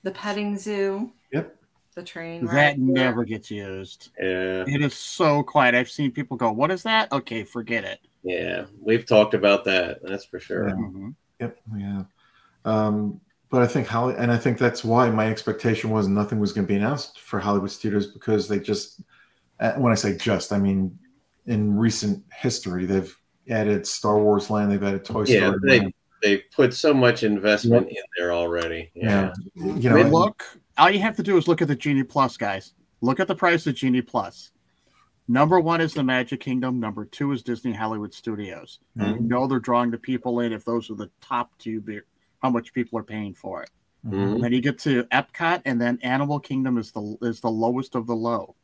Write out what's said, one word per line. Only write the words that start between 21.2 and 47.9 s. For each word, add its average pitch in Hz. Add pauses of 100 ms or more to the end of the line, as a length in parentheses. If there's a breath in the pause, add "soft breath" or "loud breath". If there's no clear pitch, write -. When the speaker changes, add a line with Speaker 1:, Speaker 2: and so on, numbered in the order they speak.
Speaker 2:
in 107
recent 107
history, 92
they've 95 (360)
added 104
Star 107
Wars 104
Land, 104
they've 101
added 98
Toy 110
Speaker 4:
Yeah, 107
Speaker 2:
Story 92
Speaker 4:
they, 131
Speaker 2:
Land. 98 (280)
Speaker 4:
they've 101 (120)
put 127
so 151
much 120
investment 104
Speaker 2:
Yep. -
Speaker 4:
in - (140)
there 87
already. 85
Speaker 2:
Yeah. 98 (220)
Speaker 4:
Yeah. 170
Speaker 2:
You 120
know, 113
Speaker 3:
We -
Speaker 2:
and 147
Speaker 3:
look, 185 (320)
all 175
you 202
have 214
to 226
do 185
is 156
look 165
at 160
the 143
Genie 135
Plus, 131
guys. 101 (280)
Look 127
at 190
the 190
price 170
of 127
Genie 127
Plus. - (760)
Number 151
one 165
is 160
the 147
Magic 127
Kingdom. 127
Number 107
two 143
is 120
Disney 120
Hollywood 107
Studios. - (180)
Speaker 2:
Mm-hmm. 110
Speaker 3:
You 117
know 127
they're 131
drawing 120
the 117
people 123
in 113
if 107
those 117
are 110
the 101 (120)
top 123
two, 110
be-, 104 (420)
how 131
much 117
people 117
are -
paying 104
for -
it. - (360)
Speaker 2:
Mm-hmm. 101
Speaker 4:
Mm-hmm. 107
Speaker 3:
Then 120
you 127
get 139
to 127
Epcot, 165
and 123
then 120
Animal 139
Kingdom 131
is 107
the, 104
is 113
the 117
lowest 120